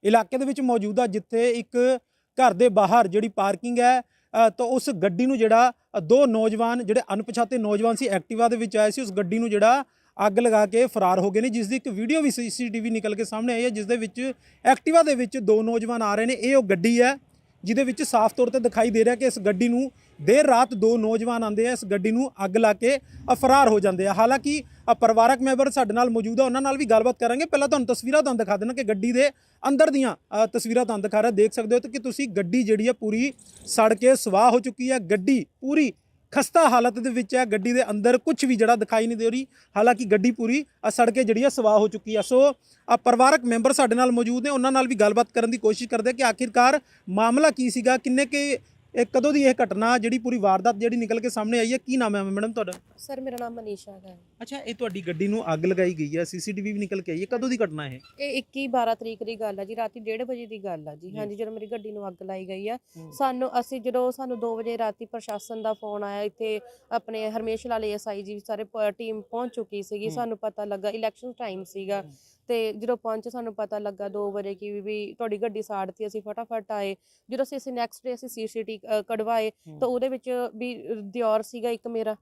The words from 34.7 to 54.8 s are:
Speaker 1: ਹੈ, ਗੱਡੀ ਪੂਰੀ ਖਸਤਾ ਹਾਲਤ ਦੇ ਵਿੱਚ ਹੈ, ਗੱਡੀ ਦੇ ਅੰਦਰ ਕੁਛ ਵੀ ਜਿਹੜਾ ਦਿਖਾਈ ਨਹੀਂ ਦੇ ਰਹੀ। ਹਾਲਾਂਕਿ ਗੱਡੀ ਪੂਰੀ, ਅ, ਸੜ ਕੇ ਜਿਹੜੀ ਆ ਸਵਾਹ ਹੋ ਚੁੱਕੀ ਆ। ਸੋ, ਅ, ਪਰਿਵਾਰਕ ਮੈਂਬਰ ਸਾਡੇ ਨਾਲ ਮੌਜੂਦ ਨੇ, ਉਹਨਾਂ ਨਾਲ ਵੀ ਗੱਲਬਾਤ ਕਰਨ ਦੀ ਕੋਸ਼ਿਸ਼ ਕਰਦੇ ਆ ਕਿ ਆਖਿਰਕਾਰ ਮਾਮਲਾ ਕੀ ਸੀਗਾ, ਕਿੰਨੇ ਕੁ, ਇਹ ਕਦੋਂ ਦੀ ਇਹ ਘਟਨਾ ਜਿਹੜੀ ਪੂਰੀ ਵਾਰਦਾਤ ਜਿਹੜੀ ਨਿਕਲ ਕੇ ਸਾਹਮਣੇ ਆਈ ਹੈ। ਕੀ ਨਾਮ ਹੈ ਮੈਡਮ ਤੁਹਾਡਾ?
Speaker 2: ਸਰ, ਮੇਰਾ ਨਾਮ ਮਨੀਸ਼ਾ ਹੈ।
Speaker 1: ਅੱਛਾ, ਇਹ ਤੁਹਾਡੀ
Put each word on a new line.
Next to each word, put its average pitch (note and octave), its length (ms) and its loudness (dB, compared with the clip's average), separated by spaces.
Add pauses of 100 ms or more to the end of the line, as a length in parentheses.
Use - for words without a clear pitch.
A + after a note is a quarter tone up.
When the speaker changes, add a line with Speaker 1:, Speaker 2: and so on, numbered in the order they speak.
Speaker 1:
ਹੈ, C4 80 0
ਗੱਡੀ G3+ 480 0 (140)
ਪੂਰੀ C#4+ 320 0 (380)
ਖਸਤਾ D#4 380 4
ਹਾਲਤ A#3+ 300 2
ਦੇ B3 120 -4
ਵਿੱਚ A#3 240 -4
ਹੈ, B3+ 100 2
ਗੱਡੀ G#3+ 280 -2
ਦੇ B3 180 0
ਅੰਦਰ G#3+ 280 2
ਕੁਛ C#4+ 260 0
ਵੀ B3+ 120 2
ਜਿਹੜਾ A3+ 200 4
ਦਿਖਾਈ A3 300 0
ਨਹੀਂ A#3 120 -4
ਦੇ A3+ 120 0
ਰਹੀ। B3+ 160 -4 (300)
ਹਾਲਾਂਕਿ A#3 280 4
ਗੱਡੀ G#3 260 2
ਪੂਰੀ, A#3+ 340 -2 (240)
ਅ, - 20 0
ਸੜ A#3 200 4
ਕੇ B3 140 2
ਜਿਹੜੀ A3+ 200 2
ਆ C#4 40 6
ਸਵਾਹ G#3+ 300 4
ਹੋ G#3+ 100 4
ਚੁੱਕੀ G#3+ 260 -8
ਆ। G#3 80 0
ਸੋ, C4+ 300 4
ਅ, - 440 -2
ਪਰਿਵਾਰਕ B3+ 480 4
ਮੈਂਬਰ A#3 280 2
ਸਾਡੇ B3+ 220 2
ਨਾਲ B3+ 180 4
ਮੌਜੂਦ A#3+ 320 0
ਨੇ, C#4+ 60 -2
ਉਹਨਾਂ C4+ 220 0
ਨਾਲ C4 140 2
ਵੀ B3 80 -2
ਗੱਲਬਾਤ G#3 400 2
ਕਰਨ A3+ 160 0
ਦੀ A#3+ 80 -4
ਕੋਸ਼ਿਸ਼ A3 320 -2
ਕਰਦੇ A3+ 200 -2
ਆ - 20 -2
ਕਿ B3+ 120 -2
ਆਖਿਰਕਾਰ B3 560 2 (280)
ਮਾਮਲਾ A#3 420 2
ਕੀ B3 200 -2
ਸੀਗਾ, B3+ 260 2
ਕਿੰਨੇ B3+ 300 0
ਕੁ, C#4+ 320 -2 (360)
ਇਹ A#3+ 180 0
ਕਦੋਂ C4+ 200 2
ਦੀ C#4+ 100 2
ਇਹ C4 120 6 (100)
ਘਟਨਾ A3 340 0
ਜਿਹੜੀ A#3 200 -2
ਪੂਰੀ A#3+ 200 -4
ਵਾਰਦਾਤ F#3+ 380 2
ਜਿਹੜੀ A3+ 200 -2
ਨਿਕਲ A3+ 240 -2
ਕੇ A#3 100 -4
ਸਾਹਮਣੇ A3+ 280 -2
ਆਈ A3+ 140 0
ਹੈ। C4 60 -2
ਕੀ B3+ 180 -4
ਨਾਮ A3 200 0
ਹੈ G3 60 -2
ਮੈਡਮ G3+ 300 -4
ਤੁਹਾਡਾ? G#3+ 200 -6 (260)
Speaker 2:
ਸਰ, C4+ 220 -12
ਮੇਰਾ C4 200 -10
ਨਾਮ A#3 140 -10
ਮਨੀਸ਼ਾ G#3+ 380 -14
ਹੈ। F#3+ 260 -20 (240)
Speaker 1:
ਅੱਛਾ, C#4 160 -14
ਇਹ A#3 160 -10
ਤੁਹਾਡੀ G3 320 -8